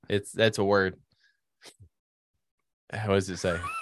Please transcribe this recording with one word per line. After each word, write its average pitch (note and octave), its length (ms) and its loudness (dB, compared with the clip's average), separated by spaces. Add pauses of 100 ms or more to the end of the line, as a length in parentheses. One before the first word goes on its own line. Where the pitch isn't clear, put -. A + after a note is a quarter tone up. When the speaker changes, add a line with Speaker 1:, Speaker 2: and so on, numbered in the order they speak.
Speaker 1:
it's, G2+ 220 -2
that's A2 280 2
a G#2 40 2
word. G2 320 2 (2000)
How G#2+ 200 0
does G2 160 2
it F2 80 -6
say? F2 260 -2
Speaker 2:
<laughs> F2 60 -6 (120)